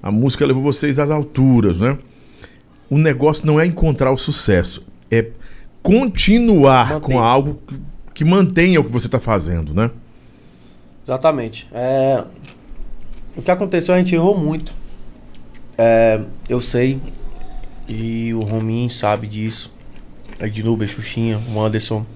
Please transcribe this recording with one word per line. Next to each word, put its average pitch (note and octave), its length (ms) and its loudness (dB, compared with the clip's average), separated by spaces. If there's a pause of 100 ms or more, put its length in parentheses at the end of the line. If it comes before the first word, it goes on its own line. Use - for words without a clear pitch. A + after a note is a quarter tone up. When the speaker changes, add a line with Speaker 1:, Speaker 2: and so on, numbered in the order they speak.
Speaker 1:
a - 80 -6
música B2+ 360 2
levou C3 180 2
vocês C#3+ 340 0
às D3 140 0
alturas, C3 680 2
né? C3+ 160 0 (920)
O C#3 80 2
negócio D3+ 480 2
não D3+ 140 4
é E3 60 4
encontrar D#3 460 2
o C3+ 60 2
sucesso, - 640 0 (300)
é A2+ 160 2 (560)
continuar F#3 1080 4
Speaker 2:
Manter. D3+ 120 -6
Speaker 1:
com B2+ 140 2
algo B2+ 480 2
que, - 80 -14 (380)
que - 100 -4
mantenha F3+ 560 4
o C3+ 60 2
que A2+ 60 -8
você A#2+ 180 -2
tá B2 100 0
fazendo, E2 540 -2
né? A2 180 0 (1120)
Speaker 2:
Exatamente. B2+ 680 -2
É... C3 500 0 (1120)
o - 60 -10
que F3+ 100 0
aconteceu, F3+ 420 0
a F3+ 40 4
gente F3+ 180 2
errou F#3+ 220 4
muito. D#3 340 -2 (1040)
É... A2+ 440 4 (260)
Eu B2 140 -2
sei, C3 400 0 (840)
e A2+ 460 -4
o A2+ 80 -2
Rominho A2+ 480 -2
sabe G#2+ 380 -2
disso, G#2+ 440 -8 (680)
Ednube, G#2+ 480 -2
Xuxinha, A2+ 540 -4 (120)
o G#2+ 80 -2
Anderson. A2 440 -2 (100)